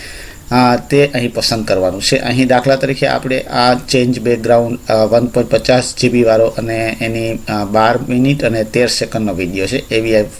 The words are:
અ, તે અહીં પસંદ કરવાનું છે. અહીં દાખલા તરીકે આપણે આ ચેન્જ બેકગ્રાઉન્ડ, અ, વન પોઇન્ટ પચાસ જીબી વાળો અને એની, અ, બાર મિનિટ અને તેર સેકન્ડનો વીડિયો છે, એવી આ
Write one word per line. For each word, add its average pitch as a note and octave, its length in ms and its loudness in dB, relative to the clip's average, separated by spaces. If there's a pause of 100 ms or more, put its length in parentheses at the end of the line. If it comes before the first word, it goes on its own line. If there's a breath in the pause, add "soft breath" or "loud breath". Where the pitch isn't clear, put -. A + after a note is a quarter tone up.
(500 loud breath)
અ, B2 260 4
તે C#3+ 380 2
અહીં A#2+ 200 -4
પસંદ A2 320 -2
કરવાનું F#2 360 0
છે. - 140 0
અહીં B2+ 300 0
દાખલા B2+ 300 2
તરીકે C3+ 300 -2
આપણે C3 340 -2
આ B2 340 2
ચેન્જ B2 460 0
બેકગ્રાઉન્ડ, A#2 720 0
અ, A2 120 4
વન A#2 220 2
પોઇન્ટ A#2 240 -2
પચાસ B2 460 0
જીબી A#2+ 260 2
વાળો A2+ 240 4
અને A2+ 540 -4
એની, A2+ 380 -4 (100)
અ, G#2 160 -2
બાર A2 340 2
મિનિટ C3 460 0
અને A2+ 200 0
તેર A#2+ 240 0
સેકન્ડનો A2 460 -4
વીડિયો F#2+ 320 -4
છે, A2 100 -4 (140)
એવી A2+ 260 0
આ G#2+ 80 4 (160)